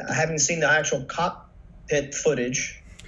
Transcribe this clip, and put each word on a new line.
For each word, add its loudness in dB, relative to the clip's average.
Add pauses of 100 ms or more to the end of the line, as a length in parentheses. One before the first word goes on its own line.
(140)
having 0
seen 0
the 4
actual 2
cockpit -4
footage, 0 (260)